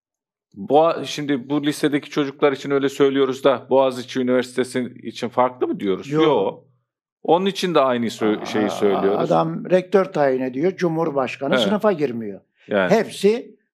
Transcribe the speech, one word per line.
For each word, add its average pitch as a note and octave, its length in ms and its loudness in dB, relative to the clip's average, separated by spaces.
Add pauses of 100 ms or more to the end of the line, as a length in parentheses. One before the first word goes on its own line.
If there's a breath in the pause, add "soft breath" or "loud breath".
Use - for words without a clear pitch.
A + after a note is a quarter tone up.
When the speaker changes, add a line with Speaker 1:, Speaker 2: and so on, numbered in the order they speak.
(540)
Speaker 1:
Boğa-, C#3+ 520 2
şimdi C3+ 440 -4
bu C#3+ 160 -2
lisedeki C#3+ 440 -2
çocuklar D3 420 0
için C#3 200 -6
öyle C#3 180 2
söylüyoruz C3+ 540 2
da C3 260 2
Boğaziçi C3 520 0
Üniversitesi B2 720 -2 (100)
için A2+ 260 -8
farklı B2+ 380 0
mı D4 120 -4
diyoruz? F#2+ 320 -4
Speaker 2:
Yok. D#3 120 2
Speaker 1:
Yok. A#2+ 400 2 (600)
Onun F3 220 2
için F#3 300 -2
de D3+ 40 4
aynı B2 260 2
sö-, G#2+ 360 0
Speaker 2:
Aa, - 40 -10
Speaker 1:
şeyi G#2 240 -2
söylüyoruz. G2+ 600 0
Speaker 2:
adam E3 380 -2
rektör F#3 360 2
tayin C3+ 360 0
ediyor, C3 340 -2
Cumhurbaşkanı C#3+ 800 -2
Speaker 1:
Evet. B2 80 2
Speaker 2:
sınıfa G#3 280 0
girmiyor. A#2 500 -4 (260 soft breath)
Speaker 1:
Yani. F#2+ 260 2
Speaker 2:
Hepsi A3 640 0 (180)